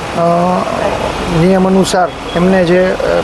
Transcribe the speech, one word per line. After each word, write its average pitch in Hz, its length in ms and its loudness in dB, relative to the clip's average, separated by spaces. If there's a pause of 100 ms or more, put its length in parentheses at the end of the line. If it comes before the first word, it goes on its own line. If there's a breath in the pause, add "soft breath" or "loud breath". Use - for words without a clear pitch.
(180)
અ, 170 40 -2 (1200)
નિયમ 185 260 4
અનુસાર 185 420 2 (260)
એમને 185 300 2
જે, 185 260 2
અ, 190 40 -2 (280)